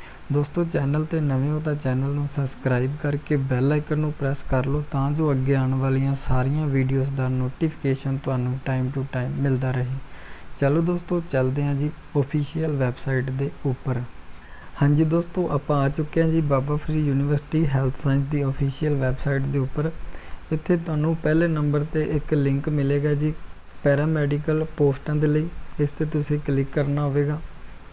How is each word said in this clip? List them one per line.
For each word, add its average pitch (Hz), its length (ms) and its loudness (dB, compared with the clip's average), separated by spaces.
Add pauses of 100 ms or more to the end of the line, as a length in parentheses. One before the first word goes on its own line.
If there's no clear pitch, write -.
(340)
ਦੋਸਤੋ, 147 300 0
channel 156 420 0
'ਤੇ 160 160 0
ਨਵੇਂ 139 300 2
ਹੋ 151 140 -2
ਤਾਂ 151 100 0
channel 131 340 0
ਨੂੰ 143 260 -2
subscribe 131 560 0 (120)
ਕਰਕੇ 147 340 0
bell 135 340 2
ਆਈਕਨ 151 280 0
ਨੂੰ 151 200 0
press 143 300 -2
ਕਰ 127 160 2
ਲਓ 143 260 0
ਤਾਂ 139 200 0
ਜੋ 151 200 2
ਅੱਗੇ 135 240 2
ਆਉਣ 131 180 2
ਵਾਲੀਆਂ 135 420 2 (120)
ਸਾਰੀਆਂ 135 400 2
videos 135 460 2
ਦਾ 131 160 0
notification 135 880 -2
ਤੁਹਾਨੂੰ 127 420 -2 (100)
time 131 240 0
to 135 220 -2
time 131 260 -2
ਮਿਲਦਾ 131 300 2
ਰਹੇ। 131 260 -2 (640)
ਚਲੋ 143 220 4
ਦੋਸਤੋ, 175 480 0
ਚੱਲਦੇ 131 340 0
ਹਾਂ 143 120 0
ਜੀ 147 160 -2 (280)
official 151 560 0
website 131 560 0
ਦੇ 135 200 -2 (140)
ਉੱਪਰ। 127 360 -2 (800)
ਹਾਂਜੀ 147 220 6
ਦੋਸਤੋ, 170 480 0
ਆਪਾਂ 147 260 0
ਆ 139 120 4
ਚੁੱਕੇ 151 320 0
ਹਾਂ 165 80 6
ਜੀ 160 120 4
ਬਾਬਾ 143 340 2
ਫਰੀਦ 151 320 0
ਯੂਨੀਵਰਸਿਟੀ 143 580 2
ਹੈਲਥ 135 280 2 (100)
ਸਾਇੰਸ 139 220 2
ਦੀ 143 180 0
official 139 520 0
website 135 460 0
ਦੇ 139 180 0
ਉੱਪਰ। 147 300 -2 (600)
ਇੱਥੇ 160 260 2
ਤੁਹਾਨੂੰ 160 380 0
ਪਹਿਲੇ 160 320 2
ਨੰਬਰ 147 460 2
'ਤੇ 156 100 2 (120)
ਇੱਕ 151 180 0
ਲਿੰਕ 139 360 2
ਮਿਲੇਗਾ 147 440 2
ਜੀ 151 200 0 (500)
paramedical 151 840 2 (120)
ਪੋਸਟਾਂ 143 380 2
ਦੇ 151 120 2
ਲਈ, 156 200 2 (320)
ਇਸ 147 120 2
'ਤੇ - 140 -2
ਤੁਸੀਂ 147 340 0
click 135 340 0
ਕਰਨਾ 143 300 0
ਹੋਵੇਗਾ। 147 360 0 (540)